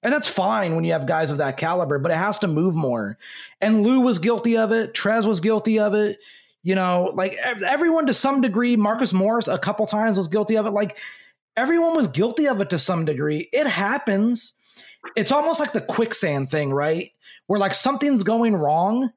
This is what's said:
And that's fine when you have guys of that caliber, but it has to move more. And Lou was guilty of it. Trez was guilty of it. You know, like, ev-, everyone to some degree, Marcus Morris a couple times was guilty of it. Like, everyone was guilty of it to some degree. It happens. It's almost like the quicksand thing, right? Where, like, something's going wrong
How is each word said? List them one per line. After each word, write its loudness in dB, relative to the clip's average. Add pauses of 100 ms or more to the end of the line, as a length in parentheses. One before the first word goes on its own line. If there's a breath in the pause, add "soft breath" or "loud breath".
And 0
that's -2
fine 0
when 0
you 0
have -2
guys 0
of -4
that -2
caliber, -2
but -2
it 2
has -2
to 0
move 0
more. -2 (420 loud breath)
And 4
Lou 4
was 2
guilty 0
of 2
it. -2
Trez 0
was 0
guilty 2
of 2
it. 0 (440 loud breath)
You 0
know, 2
like, -2
ev-, -6
everyone 2
to 2
some 0
degree, 2
Marcus 0
Morris 2
a -2
couple -2
times 0
was -2
guilty 0
of 0
it. -2
Like, -2 (580 loud breath)
everyone 2
was 2
guilty 0
of 0
it -2
to -2
some -2
degree. -4
It 0
happens. -2 (600 loud breath)
It's 0
almost 0
like -2
the 0
quicksand -2
thing, -2
right? -2 (360 loud breath)
Where, 0
like, 0
something's 2
going 2
wrong 0